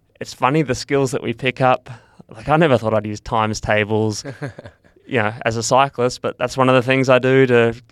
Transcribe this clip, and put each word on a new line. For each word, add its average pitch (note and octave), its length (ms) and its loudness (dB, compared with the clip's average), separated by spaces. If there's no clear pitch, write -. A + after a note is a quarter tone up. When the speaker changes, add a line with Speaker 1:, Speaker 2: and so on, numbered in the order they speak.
Speaker 1:
It's - 140 -14
funny C#3 280 0
the B2 120 -4
skills C3+ 380 -2
that C3 100 -6
we A#2+ 100 -4
pick B2+ 280 -6
up. B2+ 280 0
Like, - 200 -14
I D3 80 2
never D#3 200 4
thought A2 180 -2
I'd G#2+ 120 -2
use G#2 140 -8
times G#2+ 400 -2
tables, G#2+ 680 -2
Speaker 2:
<laughs> - 760 -16
Speaker 1:
you C3 140 -4
know, G#2+ 120 -2
as A#2 120 -2
a A#2 80 -4
cyclist, B2+ 580 0
but - 160 -6
that's - 180 -6
one B2+ 120 2
of B2+ 80 4
the B2+ 60 4
things C3 260 0
I B2+ 100 6
do C3 280 4
to A#2 280 2